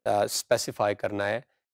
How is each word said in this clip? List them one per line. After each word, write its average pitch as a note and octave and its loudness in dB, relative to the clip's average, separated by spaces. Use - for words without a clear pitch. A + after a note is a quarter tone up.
आ, G#2 2
स्पेसिफाई A2+ 0
करना G2+ -4
है G#2 -4